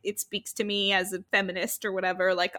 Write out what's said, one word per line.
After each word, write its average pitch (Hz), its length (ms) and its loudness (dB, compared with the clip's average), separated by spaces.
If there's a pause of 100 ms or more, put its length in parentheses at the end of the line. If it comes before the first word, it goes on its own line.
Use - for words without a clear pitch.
it 202 160 -4
speaks - 340 -8
to 220 100 -2
me 202 280 0
as 190 220 2
a 185 180 -6
feminist 190 540 0
or 202 80 -2
whatever," 185 420 2
like, 180 240 0